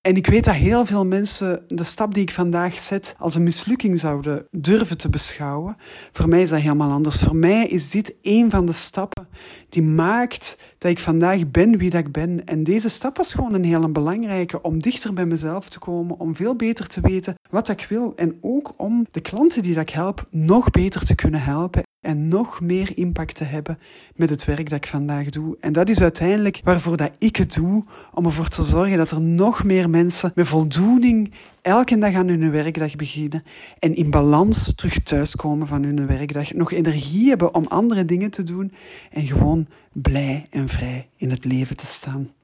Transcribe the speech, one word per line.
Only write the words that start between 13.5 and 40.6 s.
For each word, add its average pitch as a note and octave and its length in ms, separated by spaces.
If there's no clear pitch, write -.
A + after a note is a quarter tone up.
een F#3 100
hele E3 260
belangrijke F3 720
om D#3+ 200
dichter A3+ 320
bij F3+ 120
mezelf E3 440
te - 100
komen, F3 400
om E3 160
veel A3 200
beter A3+ 320
te - 140
weten F#3 340
wat A3 200
ik G3+ 200
wil A3+ 260
en E3 260
ook C4 360
om A3+ 340
de E3 100
klanten C4 400
die F3 120
dat D#3+ 140
ik - 60
help F#3 360
nog E3+ 400
beter F#3 360
te - 100
kunnen D#3 260
helpen D3+ 420
en D#3 260
nog G3 340
meer F#3 360
impact F3 380
te - 80
hebben D3+ 340
met E3 140
het D3 160
werk D3 240
dat D3 140
ik - 80
vandaag C#3+ 380
doe. D#3 300
En D#3 140
dat E3+ 160
is A3 80
uiteindelijk F#3+ 680
waarvoor E3+ 340
dat D3+ 200
ik A3 180
het - 180
doe, F#3+ 300
om F3 120
ervoor D#3+ 240
te - 140
zorgen F3 340
dat D#3+ 140
er D#3+ 100
nog E3+ 420
meer F#3 260
mensen F3 460
met F3 120
voldoening G#3 840
elke A#3 360
dag G#3 160
aan F#3 140
hun D#3+ 240
werkdag D3+ 440
beginnen D3+ 480
en D#3+ 160
in D#3 140
balans D3 640
terug - 280
thuiskomen D3+ 640
van C#3+ 160
hun C#3+ 240
werkdag, C#3+ 460
nog E3+ 180
energie D#3+ 580
hebben F3+ 240
om D#3 120
andere G#3 400
dingen F3+ 260
te G3+ 120
doen F#3 280
en D3+ 140
gewoon D3 420
blij C#3 560
en C3+ 180